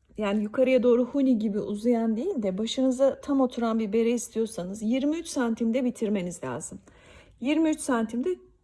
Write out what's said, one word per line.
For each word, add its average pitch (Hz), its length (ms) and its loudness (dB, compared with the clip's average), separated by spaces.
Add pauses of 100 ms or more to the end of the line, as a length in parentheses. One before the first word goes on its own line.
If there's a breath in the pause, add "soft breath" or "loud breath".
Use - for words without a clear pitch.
(180)
yani 208 260 0
yukarıya 254 400 2
doğru 247 220 6
huni 262 340 2
gibi 208 200 -2
uzayan 226 580 0
değil 294 260 -2
de 185 140 -2
başınıza 262 640 0
tam 277 200 0
oturan 233 380 0
bir 214 140 -2
bere 226 180 2
istiyorsanız 220 720 -4
yirmi 262 360 0
üç 330 100 -8
santimde 233 580 0
bitirmeniz 202 580 -2
lazım. 131 360 -8 (640 loud breath)
Yirmi 311 280 2
üç 302 100 0
santimde, 240 500 -2 (340)